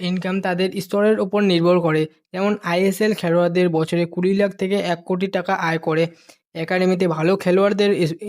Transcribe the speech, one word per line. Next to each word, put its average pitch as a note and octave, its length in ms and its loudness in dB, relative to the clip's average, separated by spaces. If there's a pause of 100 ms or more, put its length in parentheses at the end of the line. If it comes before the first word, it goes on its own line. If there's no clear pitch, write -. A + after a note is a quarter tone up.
ইনকাম F#3 380 -4
তাদের F#3 280 0 (120)
স্তরের G#3 400 2
ওপর G3+ 220 -2
নির্ভর F3+ 380 4
করে, D#3 220 0 (280)
যেমন G3 220 -2 (100)
আইএসএল F#3+ 520 0
খেলোয়াড়দের F3 540 2
বছরে E3 380 0
কুড়ি F3+ 280 -2
লাখ G3 220 2
থেকে G3 260 -2
এক E3+ 220 -4
কোটি F#3 240 -2
টাকা F#3+ 320 -4
আয় D#3+ 260 -2
করে, D#3+ 180 2 (500)
একাডেমিতে F#3 540 0
ভালো D#3+ 280 0
খেলোয়াড়দের G3 580 2
ইস-, D#3+ 240 -2 (100)